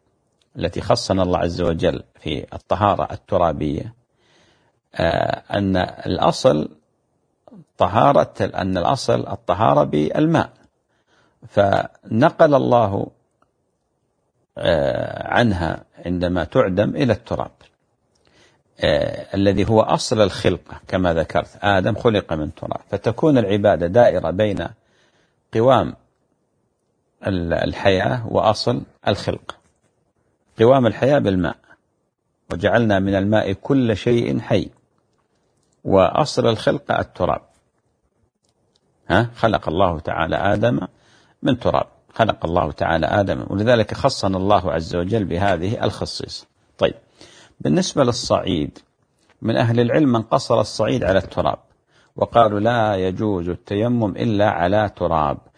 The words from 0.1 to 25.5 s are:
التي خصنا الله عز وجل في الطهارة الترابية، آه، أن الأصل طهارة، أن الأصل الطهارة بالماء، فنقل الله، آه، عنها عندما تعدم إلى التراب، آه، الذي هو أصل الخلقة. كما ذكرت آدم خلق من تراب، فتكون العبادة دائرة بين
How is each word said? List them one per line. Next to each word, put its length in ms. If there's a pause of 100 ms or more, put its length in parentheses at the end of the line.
التي 240
خصنا 420
الله 160
عز 220
وجل 420 (160)
في 340
الطهارة 580
الترابية، 800 (1000)
آه، 460 (160)
أن 200
الأصل 920 (1080)
طهارة، 640
أن 360
الأصل 500
الطهارة 560
بالماء، 640 (1000)
فنقل 1080
الله، 520 (1500)
آه، 680
عنها 560 (220)
عندما 380
تعدم 460
إلى 240
التراب، 380 (1300)
آه، 560
الذي 340
هو 120
أصل 400
الخلقة. 680
كما 260
ذكرت 480
آدم 340
خلق 380
من 220
تراب، 240 (100)
فتكون 480
العبادة 500
دائرة 440
بين 360 (840)